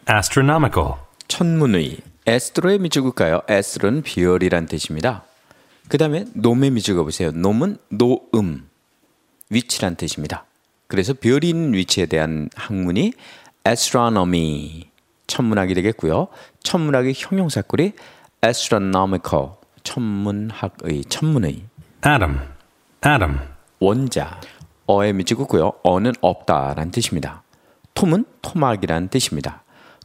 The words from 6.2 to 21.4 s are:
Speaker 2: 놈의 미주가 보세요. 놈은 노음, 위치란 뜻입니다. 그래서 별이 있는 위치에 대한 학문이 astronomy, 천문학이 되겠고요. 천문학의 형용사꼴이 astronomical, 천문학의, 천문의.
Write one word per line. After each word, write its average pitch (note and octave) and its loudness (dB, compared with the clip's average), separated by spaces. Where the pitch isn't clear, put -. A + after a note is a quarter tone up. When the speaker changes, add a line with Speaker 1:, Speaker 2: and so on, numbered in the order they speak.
Speaker 2:
놈의 A#2+ 2
미주가 G2+ 0
보세요. D#2+ -4
놈은 G#2+ 0
노음, G#2 0
위치란 G#2 -2
뜻입니다. - -8
그래서 G2 -2
별이 C3+ 2
있는 E3 0
위치에 F#2 0
대한 D#2 -2
학문이 F#2+ -2
astronomy, F2 0
천문학이 G#2 0
되겠고요. F#2 0
천문학의 C3+ 0
형용사꼴이 F3 -2
astronomical, F#2+ 0
천문학의, G2+ -6
천문의. A#2 -2